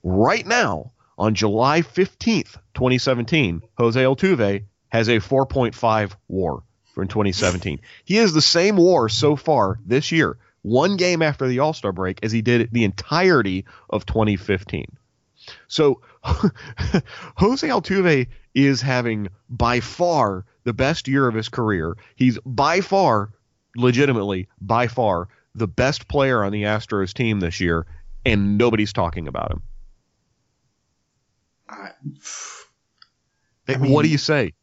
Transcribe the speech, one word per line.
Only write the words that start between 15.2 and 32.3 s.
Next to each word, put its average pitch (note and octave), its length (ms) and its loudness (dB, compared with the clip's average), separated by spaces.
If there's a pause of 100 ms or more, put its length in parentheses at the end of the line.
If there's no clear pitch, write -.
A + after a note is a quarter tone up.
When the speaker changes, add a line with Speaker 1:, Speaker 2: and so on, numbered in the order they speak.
Speaker 1:
So D3 340 2 (100)
<laughs> - 120 -20
Jose - 1400 -2
Altuve F3+ 600 0 (260)
is C3+ 280 2
having A#2+ 460 -2 (220)
by A#2+ 320 0
far A#2+ 640 -2 (180)
the A#2+ 80 -2
best C3 380 -2
year C3+ 180 2
of A2 80 -2
his A2 140 -4
career. G2+ 480 -2 (180)
He's B2+ 300 2
by C#3+ 340 0
far, C3 540 0 (420)
legitimately, A#2+ 720 0 (140)
by A2+ 260 0
far, G#2 400 -2 (260)
the A2 140 -4
best C3 400 -2
player C3+ 360 0
on G2 100 -2
the G#2 100 -4
Astros G#2 500 -4
team A2 280 -2
this E2+ 180 -4
year, E2 260 0 (400)
and G#2 320 2
nobody's G#2+ 360 2
talking E2 340 -4
about - 240 -6
him. - 100 -8 (2000)
Speaker 2:
I, F#2+ 220 -18 (1800)